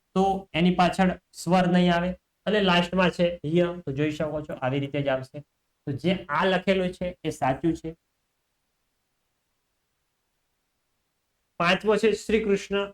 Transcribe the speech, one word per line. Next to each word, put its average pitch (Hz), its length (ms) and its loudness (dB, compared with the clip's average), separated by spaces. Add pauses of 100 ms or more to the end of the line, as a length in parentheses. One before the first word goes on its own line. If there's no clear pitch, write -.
(140)
તો 190 400 0
એની 175 200 2
પાછળ 185 460 2 (120)
સ્વર 175 360 0
નહીં 180 240 4
આવે. 175 180 0 (360)
અને 208 140 2
લાસ્ટમાં 180 500 2
છે 175 340 0
ય, 170 220 2 (200)
તો 143 60 -4
જોઈ 147 180 0
શકો 151 300 -4
છો 151 140 -10
આવી 135 260 -2
રીતે 139 220 -4
જ 143 60 -2
આવશે. 131 300 -4 (480)
તો 147 60 -4
જે 180 360 -2
આ 151 160 0
લખેલું 185 480 0
છે 180 320 -8
એ 160 60 -2
સાચું 143 440 0
છે. 160 220 -10 (3750)
પાંચમો 196 360 2
છે 208 180 2
શ્રી 214 300 0
કૃષ્ણ, 202 500 -2